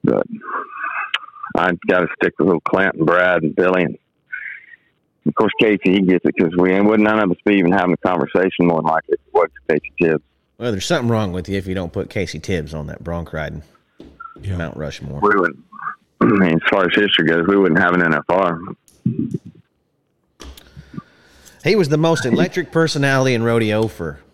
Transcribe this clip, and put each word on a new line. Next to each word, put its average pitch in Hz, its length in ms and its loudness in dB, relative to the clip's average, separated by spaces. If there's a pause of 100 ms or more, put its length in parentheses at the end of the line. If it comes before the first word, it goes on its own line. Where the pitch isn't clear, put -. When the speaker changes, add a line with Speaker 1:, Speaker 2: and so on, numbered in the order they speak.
Speaker 1:
But - 220 0 (1300)
I've 87 320 0
gotta 90 200 2 (140)
stick 90 160 0
with - 100 2
little 85 140 2
Clint 95 340 0
and 80 120 0
Brad 90 360 4
and 76 120 -2
Billy. 90 280 2
And 71 140 -4 (1300)
of 76 80 -2
course, 107 160 2 (100)
Casey, 107 180 4 (140)
he 101 80 4
gets 92 240 2
it 76 140 2
'cause 87 180 2
we, 90 160 4
and 101 140 4
would 107 120 4
none 107 200 4
of 101 120 2
us 90 140 -2
be 104 100 4
even 87 160 4
having 90 220 2
a 80 40 0 (100)
conversation 90 600 0
more 82 140 2
than 80 100 -2
likely 80 220 -2
if - 140 -2
it - 60 -20
wasn't 85 200 2 (160)
Casey 76 320 -2
Tibbs. 80 220 0 (340)
Speaker 2:
Well, 120 140 -4
there's 95 140 -6
something 135 240 -2
wrong 110 240 0
with 90 160 -8
you 98 80 -2
if 90 100 -6
you 92 80 -4
don't 90 160 -6
put - 180 -6
Casey 90 300 -6
Tibbs 80 340 -6
on 76 140 -10
that - 160 -14
bronc 85 300 -8
riding 76 300 -8 (760)
Speaker 3:
Yeah. 98 160 -6
Speaker 2:
Mount 82 200 -8
Rushmore. 71 440 -10
Speaker 1:
We 101 140 2
wouldn't. 85 280 -2 (580)
I - 40 2
mean, 95 300 2
as - 140 0
far 98 160 2
as 85 100 0
history 98 300 2
goes, 82 220 2
we 98 100 4
wouldn't 92 220 4
have 87 140 4
an 90 100 2
N 82 100 2
F 73 160 0
R. 87 300 2 (3000)
Speaker 2:
He 180 120 2
was 185 140 2
the 151 80 2
most 165 280 0
electric 156 460 0
personality 139 600 0
in 113 100 0
rodeo 113 440 2
for 80 320 -10 (140)